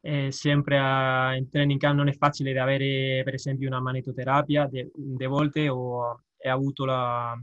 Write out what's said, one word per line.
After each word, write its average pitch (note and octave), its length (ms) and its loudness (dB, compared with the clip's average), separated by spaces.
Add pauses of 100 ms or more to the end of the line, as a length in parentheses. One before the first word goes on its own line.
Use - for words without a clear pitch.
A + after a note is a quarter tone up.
eh, C#3 300 -2
sempre C#3+ 480 2
a, C3 560 2
in C3 140 -4
training C#3+ 300 2
camp, C#3+ 180 4
non C#3+ 100 4
è C#3 60 2
facile C#3+ 400 0
di C3 40 0
avere, C3+ 680 0
per C3 100 -4
esempio, C3+ 340 -4
una B2+ 140 -2
manetoterapia. C3 840 0
De-, B2+ 280 -8
de C3 320 -6
volte D3 400 0
ho, B2+ 340 -2
ho A#2+ 200 -6 (220)
avuto C3+ 420 0
la A#2+ 580 -2